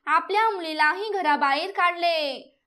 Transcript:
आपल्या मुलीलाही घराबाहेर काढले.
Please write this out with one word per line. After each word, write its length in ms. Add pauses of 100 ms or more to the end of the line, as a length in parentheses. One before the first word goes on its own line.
आपल्या 440
मुलीलाही 580
घराबाहेर 640
काढले. 840 (120)